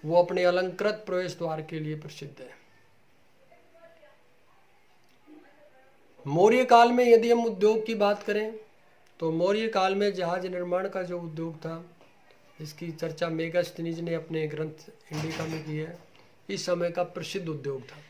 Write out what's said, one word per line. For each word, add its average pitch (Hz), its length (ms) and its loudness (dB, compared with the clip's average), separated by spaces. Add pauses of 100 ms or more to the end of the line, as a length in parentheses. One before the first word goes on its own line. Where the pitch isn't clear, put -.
वो 170 180 6
अपने 180 220 2
अलंकृत 185 640 2
प्रवेश 180 320 -2
द्वार 160 240 -4
के 156 180 -8
लिए 156 140 -6
प्रसिद्ध 147 460 -14
है। 127 100 -18 (3750)
मौर्य 208 380 6
काल 240 280 8
में 247 120 4
यदि 233 280 8
हम 233 120 4
उद्योग 214 420 2
की 226 80 -4
बात 208 280 2
करें 214 300 -4 (680)
तो 165 120 -2
मौर्य 202 360 2
काल 196 260 2
में 202 200 0
जहाज 180 320 -4
निर्माण 180 420 -2
का 190 140 -4
जो 175 180 -6
उद्योग 160 360 -8
था, 165 280 -10 (760)
जिसकी 160 320 -12
चर्चा 160 360 -6
मेगास्थनीज 165 720 -2
ने 170 140 -4
अपने 156 320 -4
ग्रंथ 151 440 -8 (220)
इंडिका 156 320 -4
में 160 200 -6
की 151 120 -6
है, 165 220 -8 (520)
इस 196 160 -6
समय 175 240 0
का 175 120 -2
प्रसिद्ध 175 460 -6
उद्योग 135 340 -6
था। - 140 -20 (140)